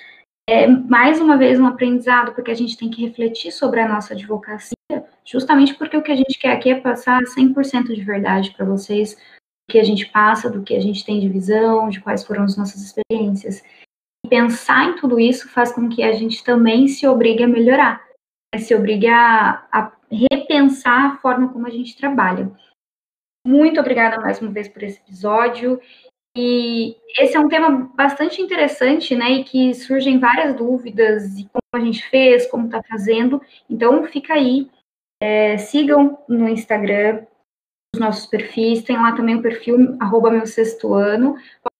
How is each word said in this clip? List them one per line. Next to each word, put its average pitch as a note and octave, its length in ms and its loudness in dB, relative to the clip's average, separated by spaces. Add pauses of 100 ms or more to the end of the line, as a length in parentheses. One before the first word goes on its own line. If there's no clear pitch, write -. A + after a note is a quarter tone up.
(500)
é, A3+ 180 4
mais B3+ 540 4
uma D4+ 160 6
vez, B3+ 220 4
um B3+ 80 6
aprendizado, B3 680 0
porque - 180 -8
a A3+ 40 -6
gente A#3 200 -6
tem A3+ 140 -8
que A#3 160 -8
refletir A#3 460 -6
sobre A#3 280 -2
a A3+ 80 0
nossa G#3+ 260 -6
advocacia, G#3 600 -10 (500)
justamente C#4 520 2
porque D4+ 200 -8
o D4+ 60 0
que D4+ 100 -4
a C#4 40 0
gente C4+ 240 0
quer B3+ 120 0
aqui A#3+ 180 0
é C4 120 0
passar B3 460 0
cem C4 260 2
por C#4 100 0
cento A#3+ 300 -4
de G3+ 100 -8
verdade G3 540 -2
pra G3 80 -4
vocês, G3+ 480 -4
do - 580 -20
que A3+ 80 4
a G#3 40 6
gente G3+ 240 0
passa, G#3+ 420 0
do G3+ 140 -8
que G3+ 120 -4
a G3 60 0
gente G3 240 -4
tem G#3 140 -4
de G3 100 0
visão, A3 580 0
de G3 140 -8
quais G3 240 -6
foram G3+ 180 -4
as G3 140 -2
nossas G3 240 -8
experiências. G3+ 800 -6 (640)
E - 20 -14
pensar A#3+ 640 0
em F4 60 -4
tudo B3 220 0
isso A#3+ 300 2
faz A#3+ 240 0
com A#3 160 -4
que A3+ 160 -4
a A3+ 80 2
gente A3+ 320 -4
também A#3+ 460 4
se C#4 180 -2
obrigue A3+ 360 2
a A#3+ 40 2
melhorar, A#3+ 560 2 (500)
né? A3+ 60 -6
Se A3+ 160 0
obrigue G#3 320 0
a, A#3 640 2
a - 200 -2 (200)
repensar C4+ 920 2
a C#4 120 -4
forma B3+ 360 -2
como A#3+ 140 -10
a A#3+ 40 -12
gente A#3 240 -12
trabalha. G3 560 -4 (960)
Muito D4+ 320 4
obrigada A#3 400 0
mais G3+ 220 -6
uma G#3+ 100 -8
vez G3+ 160 -10
por G#3 160 -20
esse G3+ 160 -12
episódio. A#3 800 -2 (580)
E A#3 580 -2 (220)
esse C4+ 180 2
é D#4 40 2
um D4+ 100 4
tema D#4 460 0
bastante C#4 460 -2
interessante, D#4 760 -2
né, A#3+ 160 0
e C4 120 0
que B3+ 300 0
surgem C4 460 0
várias C4 360 0
dúvidas A3 800 -2
e G3 140 -14
como - 100 -4 (120)
a A#3+ 60 -4
gente A#3 280 -4
fez, B3+ 380 4
como A#3 240 -6
tá A3+ 180 -6
fazendo. A3+ 540 0 (280)
Então, B3 360 2
fica D4 300 -4
aí. C4+ 340 0 (520)
É, G#3+ 360 0
sigam C#4+ 640 2 (100)
no A#3 180 2
Instagram G#3 760 -2 (720)
os - 40 -4
nossos A3 280 -4
perfis, A3+ 560 -2
tem B3 120 -4
lá A#3 180 0
também A3+ 220 -2
o A3+ 60 -2
perfil A#3+ 580 0
arroba A3 300 2
meu A3+ 160 0
sexto A3 480 -4
ano. G#3 420 0 (440)